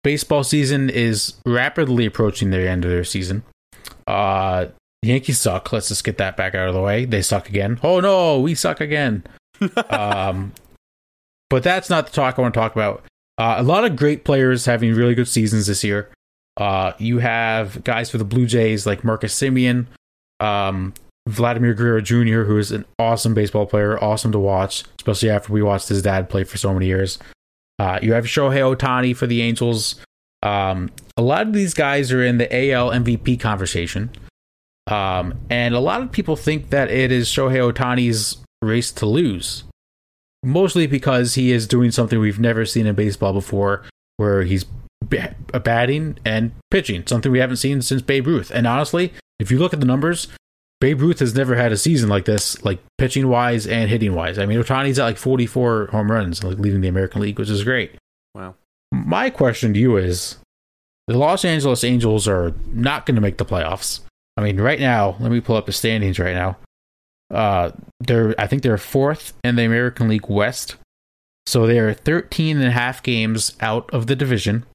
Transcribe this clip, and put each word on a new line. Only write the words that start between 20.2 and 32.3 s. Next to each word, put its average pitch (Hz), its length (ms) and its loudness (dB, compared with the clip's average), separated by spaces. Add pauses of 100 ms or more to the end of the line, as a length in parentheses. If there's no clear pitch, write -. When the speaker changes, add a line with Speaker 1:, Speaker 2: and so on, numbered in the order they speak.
Speaker 1:
um, 98 560 -2 (340)
Vladimir 117 460 2
Guerrero 113 260 2
Junior, 113 440 2
who 107 140 2
is 104 140 0
an 107 120 -6 (140)
awesome 113 360 2
baseball 104 320 2
player, 104 360 0
awesome 107 300 0
to 104 60 2
watch, 98 460 0 (140)
especially 110 320 0
after 104 220 -2
we 107 100 2
watched 101 260 0
his 98 140 0
dad 95 280 0
play 95 140 0
for - 120 -10
so 98 160 -2
many 92 140 0
years. 95 320 0 (600)
Uh, 95 240 -2
you 110 100 2
have 117 120 2
Shohei 135 520 2
Ohtani 127 380 0
for 127 120 -2
the 120 160 0
Angels. 117 540 -2 (460)
Um, 95 480 -2 (260)
a 117 60 0
lot 160 240 2
of 220 60 -2
these 196 220 0
guys 139 380 0
are 127 120 2
in 120 140 2